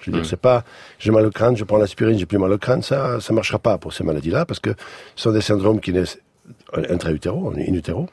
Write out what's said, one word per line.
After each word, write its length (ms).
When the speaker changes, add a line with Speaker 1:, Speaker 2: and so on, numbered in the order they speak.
Speaker 1:
Je 100
veux 60
dire, 40
Speaker 2:
Mm. 80
Speaker 1:
c'est 100
pas, 240
j'ai 120
mal 140
au 60
crâne, 260
je 60
prends 140
l'aspirine, 420
j'ai 80
plus 100
mal 140
au 60
crâne. 260
Ça, 360
ça 140
marchera 240
pas 200
pour 140
ces 120
maladies-là 420
parce 140
que 120
ce 80
sont 80
des 100
syndromes 380
qui 140
naissent 260
intra-utéro, 840
in 160
utero. 400